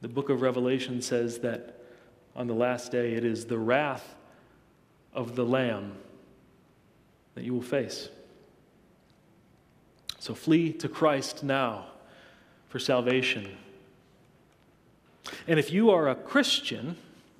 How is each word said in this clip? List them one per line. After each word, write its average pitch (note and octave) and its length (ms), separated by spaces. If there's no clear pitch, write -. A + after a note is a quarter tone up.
the A2+ 60
book C3+ 240
of B2+ 120
Revelation B2+ 600
says A#2 380
that - 400
on B2+ 100
the A#2 80
last A#2+ 380
day A#2+ 220
it A2+ 100
is A2+ 220
the A#2 120
wrath B2+ 560
of A#2+ 220
the B2 100
Lamb A#2 500
that B2+ 80
you A#2+ 100
will B2 100
face. - 460
So - 160
flee D#3+ 380
to - 140
Christ C#3+ 540
now C3 440
for B2+ 100
salvation. B2 720
And E3 100
if C#3+ 140
you A3 180
are E3 180
a C3 60
Christian, D3 840